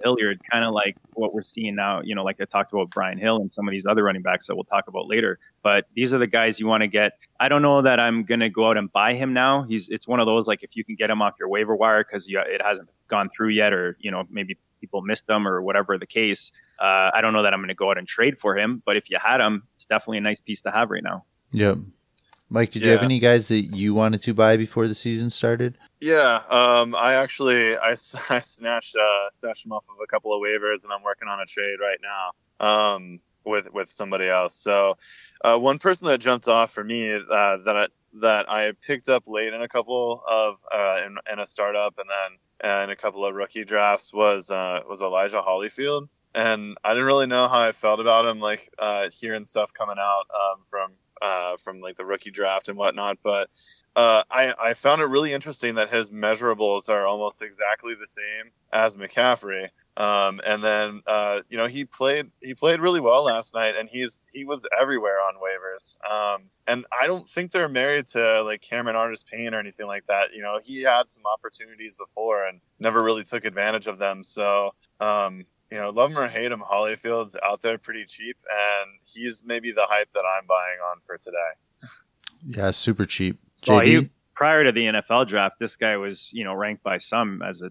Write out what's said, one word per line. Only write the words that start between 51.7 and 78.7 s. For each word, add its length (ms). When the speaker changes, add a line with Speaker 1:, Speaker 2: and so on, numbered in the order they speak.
Speaker 3:
like, 160
the 80
rookie 260
draft 380
and 100
whatnot. 460
But, 260
uh, 340
I, 320
I 120
found 280
it 40
really 260
interesting 420
that 160
his 220
measurables 760
are 160
almost 380
exactly 560
the 80
same 460
as 220
McCaffrey. 760
Um, 500
and 160
then, 460
uh, 400
you 100
know, 80
he 180
played, 460
he 140
played 240
really 220
well 240
last 280
night, 240
and 120
he's, 440
he 120
was 200
everywhere 400
on 140
waivers. 640
Um, 360
and 180
I 100
don't 200
think 220
they're 180
married 400
to, 360
like, 180
Cameron 320
Artis-Payne 580
or 60
anything 300
like 180
that. 260
You 100
know, 200
he 200
had 280
some 160
opportunities 720
before 500
and 140
never 240
really 220
took 200
advantage 440
of 100
them. 240
So, 520
um, 440
you 80
know, 120
love 200
him 80
or 80
hate 240
him, 80
Holyfield's 840
out 180
there 160
pretty 260
cheap, 320
and 400